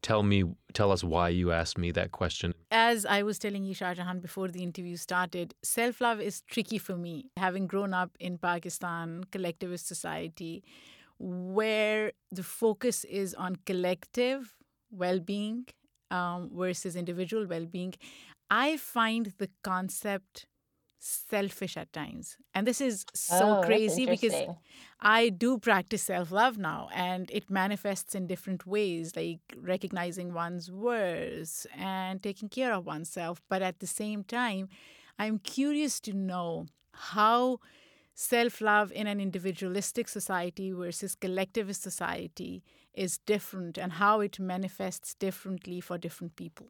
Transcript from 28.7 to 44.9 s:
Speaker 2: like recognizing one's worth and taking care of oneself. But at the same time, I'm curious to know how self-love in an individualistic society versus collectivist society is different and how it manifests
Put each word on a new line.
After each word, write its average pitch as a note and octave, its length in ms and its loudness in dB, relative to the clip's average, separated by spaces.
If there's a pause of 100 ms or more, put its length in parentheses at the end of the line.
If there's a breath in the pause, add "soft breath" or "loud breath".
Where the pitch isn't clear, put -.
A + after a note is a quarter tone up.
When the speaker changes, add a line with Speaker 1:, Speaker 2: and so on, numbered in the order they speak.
Speaker 2:
like E3+ 240 -4 (160)
recognizing F3+ 800 -4
one's E3+ 360 -4
worth F3 1040 -2
and F#3+ 480 -4
taking G3+ 280 -6
care B3+ 240 0
of F3+ 120 -2
oneself. E3 640 -6
But F#3+ 120 2
at F#3 180 -2
the F#3 80 -8
same G#3+ 380 -4
time, A3 420 -2 (500 loud breath)
I'm G#3+ 220 0
curious D4 600 0
to G#3+ 100 -8
know F3+ 540 -2 (280)
how A#3+ 640 4 (540 soft breath)
self-love A3 800 4
in G#3+ 160 -4
an G3+ 140 -2
individualistic F#3+ 880 -2
society F#3+ 640 -4
versus F3+ 420 -6
collectivist F#3+ 640 -2
society F3+ 800 -6 (320 soft breath)
is F#3+ 260 -2
different F#3+ 580 -2
and F3+ 160 -4
how G#3 260 6
it G3+ 180 -2
manifests F#3 760 -4